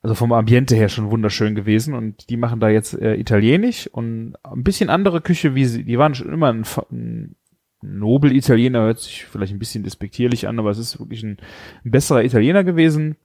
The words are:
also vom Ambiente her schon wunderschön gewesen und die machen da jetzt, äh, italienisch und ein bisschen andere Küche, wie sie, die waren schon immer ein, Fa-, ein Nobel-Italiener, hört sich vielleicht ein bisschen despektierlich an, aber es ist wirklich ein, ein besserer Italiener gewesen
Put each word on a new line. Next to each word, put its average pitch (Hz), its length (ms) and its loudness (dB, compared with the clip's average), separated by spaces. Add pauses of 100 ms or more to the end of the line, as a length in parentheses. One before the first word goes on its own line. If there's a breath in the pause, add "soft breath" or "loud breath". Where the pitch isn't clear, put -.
also 110 120 -2
vom 117 180 0
Ambiente 117 440 4
her 110 120 4
schon 107 220 -4
wunderschön 107 440 0
gewesen 110 400 0
und 113 360 -10
die 120 80 -4
machen 117 220 -2
da 110 80 2
jetzt, 107 260 2
äh, 110 220 -2
italienisch 117 720 2
und 113 460 -8 (100)
ein - 180 -10
bisschen 196 260 0
andere 175 320 0
Küche, 160 340 0
wie 135 120 2
sie, 117 180 -4
die 117 140 -2
waren 147 160 2
schon 139 180 -8
immer 156 200 2
ein, 110 120 -4
Fa-, - 260 -6
ein 117 460 -10 (460)
Nobel-Italiener, 123 1000 2
hört 110 200 0
sich - 260 -16
vielleicht 98 260 -8
ein 98 60 -10
bisschen 110 260 -8
despektierlich 120 640 -4
an, 117 100 -4
aber 107 120 -2
es 104 80 -4
ist 117 220 -10
wirklich 110 220 -12
ein, 104 160 -12 (460 loud breath)
ein 117 60 -6
besserer 131 340 4
Italiener 127 400 4
gewesen 160 600 2